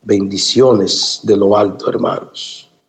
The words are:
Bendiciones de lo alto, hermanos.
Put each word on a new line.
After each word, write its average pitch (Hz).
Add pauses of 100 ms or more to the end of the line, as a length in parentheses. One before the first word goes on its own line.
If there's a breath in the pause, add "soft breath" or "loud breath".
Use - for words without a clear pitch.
Bendiciones 101
de 107
lo 101
alto, 101
hermanos. - (180)